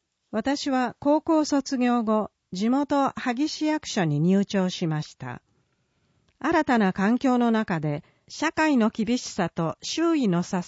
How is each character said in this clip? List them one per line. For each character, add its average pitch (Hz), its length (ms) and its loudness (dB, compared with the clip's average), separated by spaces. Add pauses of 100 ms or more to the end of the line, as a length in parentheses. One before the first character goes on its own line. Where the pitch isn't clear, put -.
(320)
私 269 380 -2
は 254 300 -2
高 294 220 2
校 311 240 2
卒 277 320 -2
業 240 260 2
後、 214 260 0 (220)
地 202 180 -2
元 277 460 2
萩 262 320 -2
市 - 180 -4
役 302 220 -2
所 196 160 0
に 147 160 0
入 190 240 2
庁 185 260 0
し 180 160 -4
ま 156 160 -2
し - 160 -14
た。 123 240 -12 (960)
新 311 280 0
た 247 120 2
な 196 140 4
環 208 280 2
境 247 180 2
の 233 140 2
中 220 280 0
で、 147 240 -4 (240)
社 - 240 -4
会 311 240 2
の 226 140 4
厳 226 280 -2
し - 120 -10
さ 175 200 -4
と - 320 -4
周 330 360 0
囲 254 100 2
の 175 160 2
支 - 140 -4 (100)